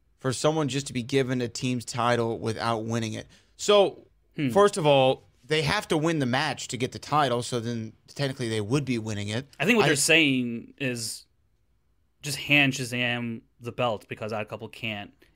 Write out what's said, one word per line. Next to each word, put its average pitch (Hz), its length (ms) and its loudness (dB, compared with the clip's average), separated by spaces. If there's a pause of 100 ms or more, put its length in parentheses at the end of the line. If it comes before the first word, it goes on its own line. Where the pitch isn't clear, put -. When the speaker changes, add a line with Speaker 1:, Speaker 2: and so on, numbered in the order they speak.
(200)
Speaker 1:
for 131 140 -2
someone 151 340 0
just 139 200 -4
to 131 60 -12
be 127 100 -4
given 131 380 0
a 120 60 -2
team's 127 380 -4
title 117 540 0
without 110 440 -4
winning 113 300 -4
it? 110 140 -12 (280)
So, 202 500 4 (300)
Speaker 2:
Hmm. 147 140 0
Speaker 1:
first 202 260 6
of 170 100 0
all, 135 380 6 (220)
they 151 160 0
have 190 280 -2
to 175 80 2
win 160 220 0
the 135 60 0
match 131 440 -2
to 127 80 -8
get 120 140 -4
the 104 80 -10
title, 135 420 0
so 120 200 -4
then 113 320 -6 (200)
technically 131 360 -4
they 110 100 -2
would 120 240 0
be 123 140 -2
winning 107 320 -6
it. 117 180 -4 (120)
Speaker 2:
I 160 60 -2
think 226 120 4
what 139 80 4
Speaker 1:
I 151 40 4
Speaker 2:
they're 151 60 4
saying 135 840 2
is 120 480 -6 (960)
just 143 160 -8
hand 143 360 2
Shazam 120 680 -4 (200)
the 117 100 -10
belt 117 380 -4
because 110 240 -8
Odd 107 160 -6
Couple 110 180 -12
can't. 104 460 -10 (220)